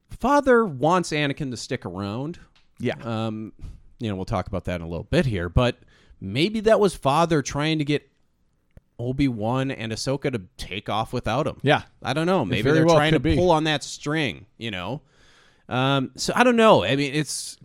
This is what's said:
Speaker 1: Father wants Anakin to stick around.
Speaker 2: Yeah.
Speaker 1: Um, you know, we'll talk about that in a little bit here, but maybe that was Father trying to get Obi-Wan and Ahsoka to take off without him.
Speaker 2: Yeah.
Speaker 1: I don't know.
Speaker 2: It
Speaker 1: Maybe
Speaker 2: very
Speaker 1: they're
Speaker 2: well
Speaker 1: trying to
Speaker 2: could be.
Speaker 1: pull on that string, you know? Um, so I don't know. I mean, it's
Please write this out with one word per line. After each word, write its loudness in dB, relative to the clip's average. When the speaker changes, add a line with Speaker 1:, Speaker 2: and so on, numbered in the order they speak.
Speaker 1:
Father 4
wants 0
Anakin -2
to -8
stick -8
around. -6
Speaker 2:
Yeah. -2
Speaker 1:
Um, -6
you -4
know, -4
we'll -6
talk -4
about -6
that -4
in -8
a -10
little -8
bit 2
here, -2
but 0
maybe -2
that 6
was 2
Father 2
trying -2
to -2
get -2
Obi-Wan -2
and -8
Ahsoka -4
to -6
take -10
off -2
without -2
him. -8
Speaker 2:
Yeah. 2
Speaker 1:
I -4
don't -2
know. 2
Speaker 2:
It 0
Speaker 1:
Maybe -2
Speaker 2:
very 2
Speaker 1:
they're 4
Speaker 2:
well 6
Speaker 1:
trying 4
to 4
Speaker 2:
could 0
be. 2
Speaker 1:
pull 4
on 2
that -2
string, -6
you -8
know? -6
Um, 0
so -4
I 4
don't 4
know. 6
I 0
mean, -2
it's -6